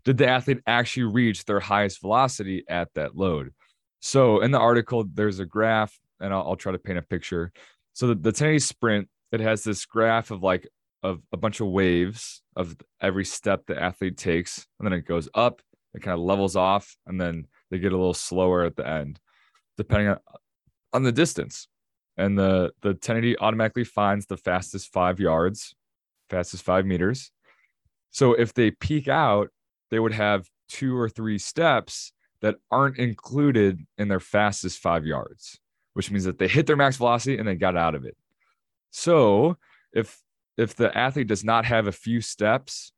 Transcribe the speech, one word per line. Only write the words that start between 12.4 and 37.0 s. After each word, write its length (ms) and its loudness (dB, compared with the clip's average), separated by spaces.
of 220 -8
every 240 -2
step 420 -4
the 100 -6
athlete 380 -4
takes, 500 -4
and 60 -6
then 80 -2
it 120 -4
goes 280 -4
up, 280 0
it 100 -16
kinda 120 -4
levels 400 0
off, 400 0
and 140 -8
then 280 -6
they 100 -6
get 120 0
a 60 0
little 160 2
slower 500 0
at 140 -4
the 100 -6
end, 320 -6
depending 320 0
on, 120 0
on 100 2
the 80 4
distance. 560 -2
And 240 0
the, 320 2
the 120 0
ten 240 -4
eighty 200 0
automatically 460 0
finds 420 0
the 120 -10
fastest 560 -4
five 260 0
yards 560 0
fastest 300 -6
five 220 2
meters. 460 -2
So 240 4
if 200 0
they 180 4
peak 360 -4
out, 420 2
they 80 0
would 140 0
have 340 0
two 300 -4
or 120 -2
three 280 -4
steps 720 -2
that 140 2
aren't 280 2
included 880 2
in 100 -2
their 120 0
fastest 600 -2
five 260 0
yards, 540 -8
which 180 -6
means 140 -2
that 140 -4
they 80 2
hit 200 2
their 80 4
max 220 2
velocity 400 0